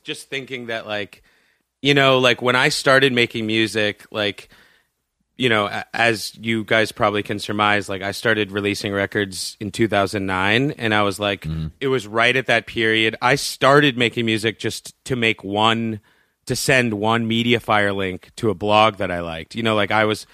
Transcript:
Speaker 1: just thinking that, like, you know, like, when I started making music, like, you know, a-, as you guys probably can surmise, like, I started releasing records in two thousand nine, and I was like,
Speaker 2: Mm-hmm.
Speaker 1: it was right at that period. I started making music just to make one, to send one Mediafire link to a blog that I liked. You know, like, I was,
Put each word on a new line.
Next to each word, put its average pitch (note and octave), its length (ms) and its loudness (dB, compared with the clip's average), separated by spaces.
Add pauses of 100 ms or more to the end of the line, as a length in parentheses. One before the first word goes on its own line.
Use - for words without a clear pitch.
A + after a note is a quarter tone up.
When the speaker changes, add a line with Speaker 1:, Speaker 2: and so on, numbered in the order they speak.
Speaker 1:
just - 260 -12
thinking B2+ 380 -10
that, A2+ 200 -8
like, G#2 360 -8 (600)
you C#3 120 4
know, C3+ 240 6
like, B2 240 2
when B2 140 2
I C3+ 140 4
started C3+ 420 4
making A#2 340 0
music, G#2+ 640 -2
like, G#2 380 -4 (880)
you B2 120 0
know, G#2+ 180 2
a-, G#2 180 -6 (100)
as A2+ 420 0
you A2+ 280 -4
guys A2 280 2
probably G#2 300 0
can G#2 160 -6
surmise, G#2 500 0
like, F#2+ 140 -8
I G2 100 -4
started G#2+ 380 0
releasing G2+ 420 -2
records G2 680 -4
in G#2 100 -6
two A2+ 160 0
thousand G2 400 0
nine, G2+ 460 0
and A2 220 -4
I G#2+ 80 2
was G2+ 180 -2
like, G2+ 220 -4
Speaker 2:
Mm-hmm. D#2+ 260 -4 (120)
Speaker 1:
it C#3 80 -4
was B2 180 -2
right A2+ 280 2
at C3 120 -2
that A#2 200 0
period. A2 560 0
I C3 140 2
started C#3 600 2
making A#2 300 0
music A2+ 320 -2
just - 340 -8 (120)
to C3+ 100 -4
make A2+ 300 -2
one, A2 560 0 (460)
to B2 100 -2
send A#2+ 380 2
one A2 340 0
Mediafire A2+ 680 2
link F#2 420 -6
to A2 140 0
a F#2 40 -2
blog G#2 420 2
that F#2+ 160 -4
I F2 80 -4
liked. E2 340 -10
You A2+ 80 -6
know, A2 140 2
like, G2+ 160 0
I G#2+ 120 4
was, G#2+ 300 -2